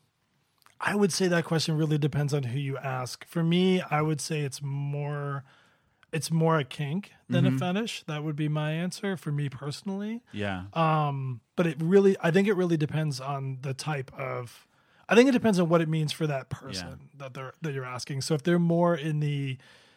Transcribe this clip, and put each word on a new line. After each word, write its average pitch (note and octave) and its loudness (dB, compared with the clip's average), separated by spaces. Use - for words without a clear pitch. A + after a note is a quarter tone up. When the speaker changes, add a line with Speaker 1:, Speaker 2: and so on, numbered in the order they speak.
Speaker 1:
I - -2
would G3+ 4
say F#3+ 2
that E3+ 2
question D#3+ 0
really D#3 2
depends C#3+ 0
on C#3+ 0
who B2 -4
you C3+ -4
ask. B2+ -6
For E3 -2
me, F3+ 4
I D3+ 0
would D#3 0
say D3+ -4
it's C#3 -6
more, C#3+ -6
it's D#3+ -4
more D#3+ 4
a C#3+ 0
kink D3+ -6
than - 4
Speaker 2:
Mm-hmm. C3 4
Speaker 1:
a C3+ 0
fetish. F#3 -2
That D3+ -6
would D#3 -4
be D3+ -2
my D3+ -2
answer F3+ -4
for D3+ -6
me C#3+ -2
personally. G3 -8
Speaker 2:
Yeah. G2 -4
Speaker 1:
Um, D3 0
but F3+ 2
it D#3 -2
really, G3 6
I E3+ 2
think G3 4
it G#3 2
really E3+ 2
depends D3 -2
on C3+ -6
the C3+ -6
type C#3 -6
of, B2+ -10
I F#3+ 4
think B3+ 10
it B3+ 6
depends A3 4
on E3+ 4
what E3 6
it D#3+ 0
means D#3 0
for D#3+ -2
that C#3 -4
person F#2+ -10
Speaker 2:
Yeah. - -14
Speaker 1:
that C3+ -14
they're, C3 -12
that D#3 -4
you're C3+ -6
asking. B2+ -6
So - -2
if D3 0
they're F3 4
more E3+ 4
in D3+ -2
the, C#3 -2